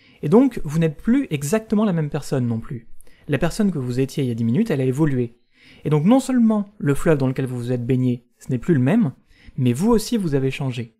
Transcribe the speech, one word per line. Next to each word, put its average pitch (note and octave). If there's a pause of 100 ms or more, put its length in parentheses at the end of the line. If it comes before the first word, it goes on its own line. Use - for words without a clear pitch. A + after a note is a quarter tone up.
(240)
Et D3+
donc, B3
vous D#3
n'êtes D#3+
plus C4
exactement G#3
la F#3+
même D#3
personne C3+
non A2+
plus. - (400)
La C#3+
personne F#3
que D#3+
vous B2
étiez C3+
il B2
y A#2+
a A2+
dix A#2
minutes, D3+
elle C3+
a C3
évolué. C3 (480)
Et D3
donc, D3+
non B3+
seulement A3
le C#3
fleuve D#3
dans C3+
lequel C3
vous B2
vous A#2+
êtes A#2+
baigné, B2 (140)
ce -
n'est B2+
plus E3+
le C3+
même, D3+ (420)
mais B2
vous F#3+
aussi, A#3
vous E3+
avez C3+
changé. B2